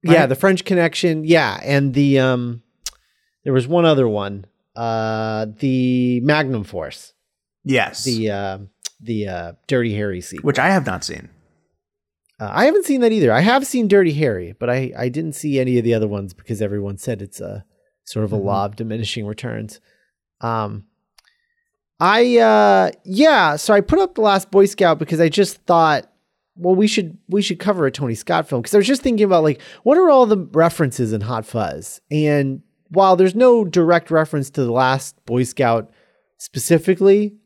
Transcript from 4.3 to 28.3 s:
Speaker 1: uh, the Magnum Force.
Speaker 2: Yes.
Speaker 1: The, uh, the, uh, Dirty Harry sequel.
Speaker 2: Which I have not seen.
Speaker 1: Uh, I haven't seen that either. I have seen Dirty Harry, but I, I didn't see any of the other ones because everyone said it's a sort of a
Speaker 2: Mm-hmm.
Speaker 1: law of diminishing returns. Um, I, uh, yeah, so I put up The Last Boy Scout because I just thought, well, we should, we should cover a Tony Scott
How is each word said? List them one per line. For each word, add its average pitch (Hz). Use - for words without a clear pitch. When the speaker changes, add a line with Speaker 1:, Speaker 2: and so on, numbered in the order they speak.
Speaker 1:
uh, 110
the 127
Magnum 135
Force. -
Speaker 2:
Yes. 127
Speaker 1:
The, 110
uh, 98
the, 107
uh, 85
Dirty 117
Harry 98
sequel. -
Speaker 2:
Which 139
I 156
have 185
not 92
seen. 76
Speaker 1:
Uh, 104
I 196
haven't 349
seen 269
that 226
either. 151
I 117
have 254
seen 233
Dirty 190
Harry, 104
but 120
I, 127
I 127
didn't 156
see 139
any 127
of 113
the 117
other 110
ones 101
because 107
everyone 101
said 107
it's -
a 98
sort -
of 98
a -
Speaker 2:
Mm-hmm. 98
Speaker 1:
law 98
of 104
diminishing 113
returns. 110
Um, 107
I, 233
uh, 208
yeah, 196
so -
I 202
put 302
up 370
The 233
Last 196
Boy 196
Scout 175
because 160
I 165
just -
thought, 160
well, 180
we 208
should, 175
we 202
should 185
cover 180
a 131
Tony 123
Scott 165